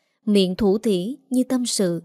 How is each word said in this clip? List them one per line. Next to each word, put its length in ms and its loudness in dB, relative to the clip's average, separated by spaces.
miệng 320 2
thủ 220 2
thỉ 380 -2
như 140 0
tâm 220 -2
sự. 380 -2